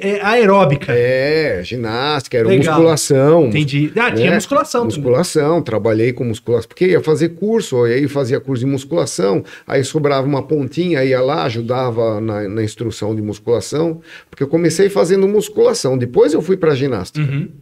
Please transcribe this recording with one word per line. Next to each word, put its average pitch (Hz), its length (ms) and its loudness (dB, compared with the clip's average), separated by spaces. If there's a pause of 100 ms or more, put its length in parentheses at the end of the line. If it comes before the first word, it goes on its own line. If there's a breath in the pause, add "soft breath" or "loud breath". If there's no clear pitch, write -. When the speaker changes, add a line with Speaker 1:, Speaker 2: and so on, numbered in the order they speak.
Speaker 1:
é, 202 160 -2
aeróbica. 196 720 2
Speaker 2:
É, 131 680 0
ginástica, 123 760 -4
era 113 100 2
Speaker 1:
Legal. - 260 4
Speaker 2:
musculação. 151 720 4
Speaker 1:
Entendi. 143 500 0
Ah, 233 140 0
tinha 117 200 2
Speaker 2:
né? 170 60 2
Speaker 1:
musculação 277 460 0
também. 220 140 -2
Speaker 2:
Musculação, 147 680 0
trabalhei 110 500 0
com 127 120 -6
musculação, 113 440 -4
porque - 180 -2
ia 165 160 4
fazer 156 280 0
curso, 190 540 -2
aí 127 240 0
fazia 135 320 -2
curso 131 240 -4
de 139 60 0
musculação, 160 720 -2 (240 loud breath)
aí 131 180 0
sobrava 143 420 -2
uma 139 160 -2
pontinha, 156 640 -2
ia 131 180 2
lá, 156 220 -2
ajudava 117 760 -2
na, 104 280 -4
na 110 140 -4
instrução 107 540 -6
de 110 60 -4
musculação, 120 800 -4 (300 loud breath)
porque - 120 -6
eu 139 60 -4
comecei 165 420 2
fazendo 190 380 2
musculação, 208 720 0
depois 170 360 2
eu 302 80 2
fui 180 160 0
pra 156 160 2
ginástica. 131 560 -4
Speaker 1:
Uhum. 143 180 -4 (140)